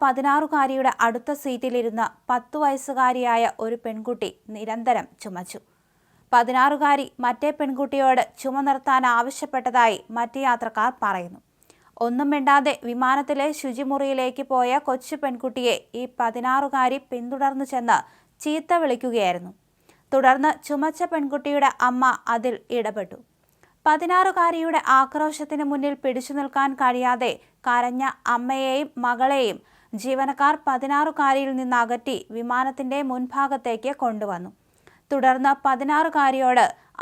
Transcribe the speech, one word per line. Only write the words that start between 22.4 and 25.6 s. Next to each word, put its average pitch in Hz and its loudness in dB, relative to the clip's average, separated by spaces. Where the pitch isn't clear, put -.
ഇടപെട്ടു. 208 -6
പതിനാറുകാരിയുടെ 339 2
ആക്രോശത്തിന് 302 -2